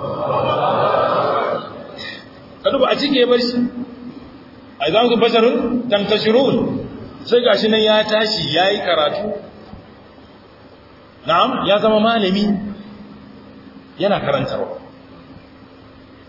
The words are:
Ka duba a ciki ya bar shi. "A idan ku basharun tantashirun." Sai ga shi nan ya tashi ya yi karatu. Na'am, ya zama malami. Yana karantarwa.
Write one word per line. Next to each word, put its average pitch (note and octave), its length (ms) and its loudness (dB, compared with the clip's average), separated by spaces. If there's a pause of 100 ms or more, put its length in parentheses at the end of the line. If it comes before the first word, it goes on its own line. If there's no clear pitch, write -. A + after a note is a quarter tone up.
(2750)
Ka F#3+ 80 0
duba C4 180 2
a - 60 2
ciki C4 240 0
ya A#3+ 80 4
bar A#3+ 120 4
shi. - 180 -2 (1200)
"A C#3+ 100 0
idan A3+ 200 4
ku A#3 80 4
basharun A#3 720 2
tantashirun." G#3+ 640 2 (720)
Sai A#3+ 160 4
ga A3 160 4
shi G#3+ 120 0
nan A3 120 2
ya G#3+ 220 4
tashi G#3+ 500 -2
ya F3+ 160 2
yi G#3 100 0
karatu. D#3+ 540 -2 (1900)
Na'am, F#3 400 2
ya G3 120 4
zama G#3+ 200 4
malami. G#3 460 2 (1500)
Yana F3+ 200 0
karantarwa. B2 640 -4 (1500)